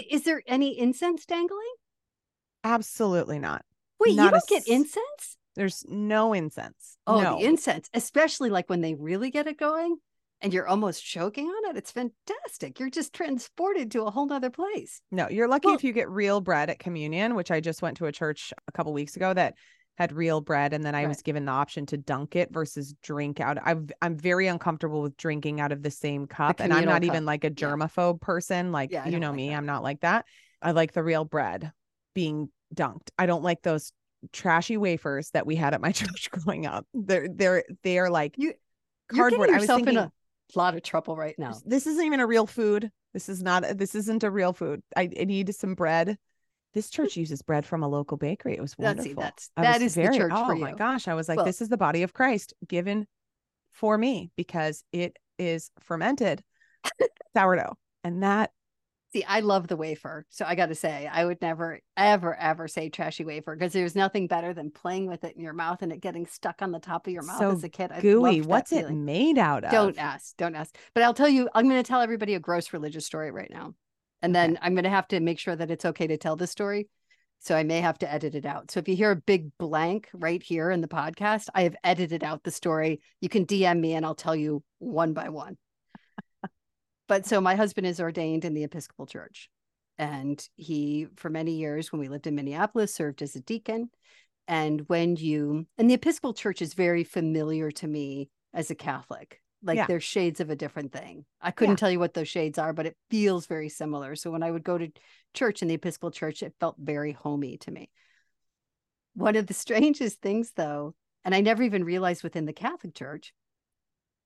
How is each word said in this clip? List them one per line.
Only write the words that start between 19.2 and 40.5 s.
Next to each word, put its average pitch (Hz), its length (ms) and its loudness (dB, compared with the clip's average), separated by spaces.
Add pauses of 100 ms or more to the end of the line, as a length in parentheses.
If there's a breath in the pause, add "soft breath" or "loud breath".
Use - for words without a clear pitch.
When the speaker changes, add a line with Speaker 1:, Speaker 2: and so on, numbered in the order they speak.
Speaker 2:
that 175 220 2 (400 soft breath)
had 175 180 0
real 160 280 0
bread, 143 320 0
and 151 100 -2
then 147 120 -2
I 143 60 0
Speaker 1:
Right. 147 80 0
Speaker 2:
was 139 120 -4
given 147 240 -4
the 135 60 -2
option 139 360 -2
to 147 100 -4
dunk 143 380 -4
it 175 160 0
versus 147 420 -6 (100)
drink 147 360 -6
out. 143 240 -2
I've, 160 280 0 (100)
I'm 170 160 -2
very 180 300 2
uncomfortable 160 540 -2
with 143 160 -4
drinking 151 420 -4
out 143 120 0
of 143 120 -4
the 147 80 -4
same 143 360 -4
cup, 156 320 0
and 180 140 0
I'm 156 60 8
Speaker 1:
communal 170 160 4
Speaker 2:
not 170 60 4
Speaker 1:
cup. 170 140 2
Speaker 2:
even, 156 100 -2
like, 151 180 0
a 156 40 2
Speaker 1:
Yeah. 151 60 -4
Speaker 2:
germaphobe 160 680 0
person. 180 500 -2
Like, 139 200 -2
Speaker 1:
Yeah, 147 120 -4
I - 20 -6
Speaker 2:
you 165 60 -2
Speaker 1:
don't 170 100 0
Speaker 2:
know 151 80 -2
Speaker 1:
like 143 60 -4
Speaker 2:
me, 135 140 -4
Speaker 1:
that. 147 80 -2
Speaker 2:
I'm 147 80 -4
not 143 180 -4
like 143 180 -4
that. 190 240 2 (360 soft breath)
I 170 100 0
like 160 220 4
the 165 100 0
real 160 220 2
bread 147 460 -4 (440)
being 151 340 -2 (240)
dunked. - 440 -4
I 185 80 2
don't 170 180 2
like 170 180 0
those 156 300 -2 (400)
trashy 175 460 2
wafers 156 540 -2
that - 140 0
we 156 100 0
had 151 180 2
at 135 80 0
my 170 120 2
<laughs> 185 260 -4
church - 120 -8
growing 160 340 -4
up. - 280 -6
They're, 190 340 0
they're, 185 360 2 (200)
they 180 160 2
are, 180 100 2
like, 151 280 0
Speaker 1:
You, 294 160 -2 (580)
you're 247 180 6
getting 320 100 4
Speaker 2:
cardboard. 415 100 6
I 349 40 8
was 202 100 6
Speaker 1:
yourself 240 160 6
in 240 60 2
Speaker 2:
thinking, 240 180 6
Speaker 1:
a 156 80 -6 (460)